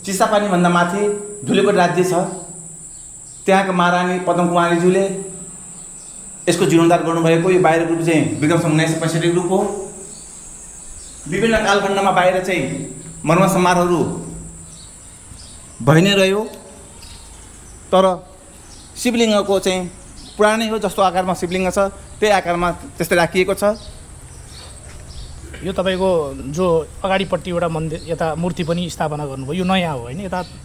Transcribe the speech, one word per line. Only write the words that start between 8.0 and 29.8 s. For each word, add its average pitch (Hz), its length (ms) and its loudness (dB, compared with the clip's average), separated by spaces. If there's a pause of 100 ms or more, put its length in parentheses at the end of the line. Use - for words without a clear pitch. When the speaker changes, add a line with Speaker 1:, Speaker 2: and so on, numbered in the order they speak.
Speaker 1:
चाहिँ 160 320 2
विक्रम 160 220 2
सम्वत 165 120 0
उन्नाइस 160 220 2
सय - 80 -4
पैँसठी 165 320 0
रूप 180 160 0
हो। 190 100 2 (1700)
विभिन्न 214 320 2
कालखण्डमा 202 540 2
बाहिर 185 340 2
चाहिँ - 560 -4 (240)
मर्म 185 220 4
समारोहहरू 175 540 2 (1800)
भइ 147 200 6
नै 196 120 4
रह्यो, 196 280 2 (1500)
तर 190 160 6 (880)
शिवलिङ्गको 214 680 2
चाहिँ 185 220 0 (560)
पुरानै 214 320 2
हो, 220 80 -2
जस्तो 202 240 -2
आकारमा 185 320 2
शिवलिङ्ग 180 400 -2
छ 196 160 2 (320)
त्यही 208 160 4
आकारमा 175 320 0 (320)
त्यस्तै 175 160 0
राखिएको 180 400 2
छ। - 60 -2 (2000)
Speaker 2:
यो 190 80 -4
तपाईँको 185 360 0 (440)
जो 180 120 0 (360)
अगाडिपट्टि 185 480 -2
एउटा 175 180 0
मन्दिर, 160 380 -4
यता 160 320 -2
मूर्ति 170 260 -4
पनि 170 300 -2
स्थापना 151 320 -4
गर्नुभयो, 135 320 -8
यो 185 80 -2
नयाँ 180 320 0